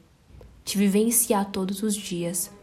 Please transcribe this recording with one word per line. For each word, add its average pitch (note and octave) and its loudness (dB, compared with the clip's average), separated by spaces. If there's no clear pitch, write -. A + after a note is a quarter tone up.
de - -4
vivenciar G#3 4
todos G3 -4
os G#3+ -2
dias. E3+ -6